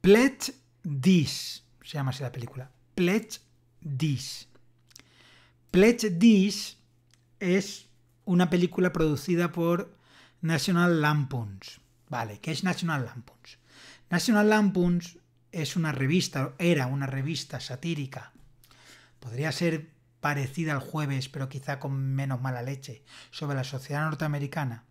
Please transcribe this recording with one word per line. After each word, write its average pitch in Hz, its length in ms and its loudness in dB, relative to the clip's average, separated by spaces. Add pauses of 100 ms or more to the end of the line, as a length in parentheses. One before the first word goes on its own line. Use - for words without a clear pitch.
Pledge 233 520 6 (300)
This, 147 800 2 (180)
se - 100 -20
llama 135 180 -4
así 135 140 -8
la 123 80 -8
película. 127 380 -12 (240)
Pledge 190 460 0 (580)
This. - 500 -4 (1200)
Pledge 220 400 4
This 190 680 4 (600)
es 190 500 -2 (360)
una 180 260 4
película 180 420 2
producida 165 600 0
por 175 440 -2 (440)
National 170 600 2
Lampoons. 127 800 -2 (280)
Vale, 113 320 -8
¿qué 156 100 -8
es 160 140 -6
National 165 400 -2
Lampoons? - 540 -18 (520)
National 208 400 4
Lampoons 180 680 2 (340)
es 156 240 -4
una 160 160 0
revista, 135 640 0
era 156 300 2
una 139 180 -4
revista 135 540 -6
satírica. 135 720 -8 (880)
Podría 131 320 -6
ser 160 400 -2 (280)
parecida 147 520 -2
al 139 80 -2
Jueves, 139 480 -4
pero 135 200 -8
quizá 135 300 -8
con 135 340 -4
menos 135 280 -2
mala 127 220 -6
leche, 135 420 -12 (260)
sobre 143 260 -6
la 131 60 -2
sociedad 143 420 -6
norteamericana. 143 880 -4